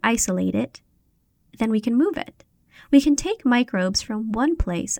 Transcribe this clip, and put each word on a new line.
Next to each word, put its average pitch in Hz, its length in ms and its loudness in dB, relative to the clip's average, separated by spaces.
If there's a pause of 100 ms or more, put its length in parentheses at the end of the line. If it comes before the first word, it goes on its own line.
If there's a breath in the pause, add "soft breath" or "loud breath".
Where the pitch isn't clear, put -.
isolate 185 520 0
it, - 260 -6 (760)
then 226 140 -2
we 214 100 2
can 233 140 -2
move 330 220 2
it. - 260 -12 (480 soft breath)
We 277 100 8
can 294 140 4
take 403 300 -4
microbes 240 560 0
from 220 300 -6
one 269 240 0
place - 440 -4